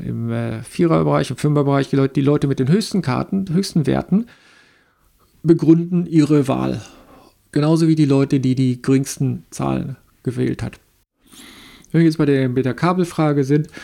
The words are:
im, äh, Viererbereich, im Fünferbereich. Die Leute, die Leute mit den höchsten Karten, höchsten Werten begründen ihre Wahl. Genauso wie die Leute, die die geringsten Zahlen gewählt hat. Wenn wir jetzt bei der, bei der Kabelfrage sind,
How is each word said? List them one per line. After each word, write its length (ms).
im, 240
äh, 320
Viererbereich, 720
im 60
Fünferbereich. 520
Die 60
Leute, 180
die 80
Leute 240
mit 140
den 80
höchsten 340
Karten, 500
höchsten 360
Werten 400
begründen 640
ihre 420
Wahl. 320
Genauso 360
wie 80
die 100
Leute, 340
die 140
die 300
geringsten 640
Zahlen 460
gewählt 400
hat. 180
Wenn 60
wir 60
jetzt 140
bei 60
der, 220
bei 140
der 120
Kabelfrage 720
sind, 240